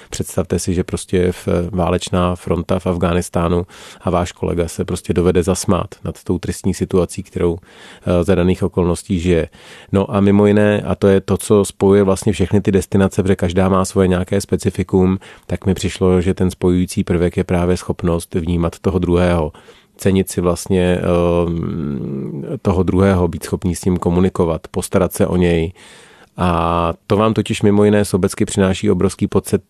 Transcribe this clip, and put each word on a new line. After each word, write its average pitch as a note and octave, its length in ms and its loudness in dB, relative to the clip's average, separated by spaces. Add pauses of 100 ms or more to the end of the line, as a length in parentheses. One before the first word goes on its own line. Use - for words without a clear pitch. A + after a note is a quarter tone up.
Představte - 500 -4
si, F#2+ 140 -4
že F2 100 0
prostě - 340 -6
je F2+ 140 2
v-, - 160 -12 (240)
válečná F2+ 640 0
fronta F2 440 -2
v - 80 -6
Afghánistánu F2 800 0 (340)
a F#2+ 80 -6
váš F2 220 0
kolega E2+ 360 -4
se F2 180 -8
prostě F2+ 280 -4
dovede F2 300 2
zasmát F#2 600 -2
nad F2+ 200 -10
tou F2+ 160 -2
tristní - 340 -4
situací, F#2 500 -2
kterou, F2 360 -2
eh, - 640 -4
za F#2 120 2
daných F2+ 280 2
okolností F2 560 -2
žije. E2 300 2 (420)
No G2 240 0
a G2 60 2
mimo G2+ 260 6
jiné, G#2 340 4
a F#2 140 -4
to G2+ 120 2
je G2 140 4
to, F#2+ 160 -2
co G2+ 280 2
spojuje G2+ 380 2
vlastně F#2+ 300 0
všechny F#2 280 0
ty G#2 100 -2
destinace, F#2+ 520 2
protože F#2+ 120 2
každá F#2 340 0
má F#2+ 160 2
svoje F#2+ 220 2
nějaké F#2 340 0
specifikum, F#2+ 800 0 (280)
tak - 180 -8
mi F#2 80 2
přišlo, F#2 480 0
že F2+ 120 0
ten F#2 180 -2
spojující F2+ 520 0
prvek F2 340 -2
je F#2+ 60 0
právě F2+ 340 0
schopnost E2+ 580 -4
vnímat E2+ 440 -2
toho F#2 200 -2
druhého, F2 520 0 (480)
cenit F#2+ 300 0
si - 120 -4
vlastně, F2 400 0
eh, E2+ 1800 -2
toho F#2 220 0
druhého, F2+ 440 2
být E2 160 -8
schopný F2 320 -4
s - 100 -8
ním F2+ 120 2
komunikovat, F2 720 0
postarat F2+ 420 -2
se F#2+ 140 0
o E2+ 100 0
něj. E2+ 340 2 (640)
A E2+ 560 0 (140)
to G2+ 100 2
vám A2 160 2
totiž G#2 280 -4
mimo G#2 220 4
jiné G#2 220 4
sobecky F#2+ 400 0
přináší G2 460 0
obrovský F#2+ 360 0
pocit - 420 -2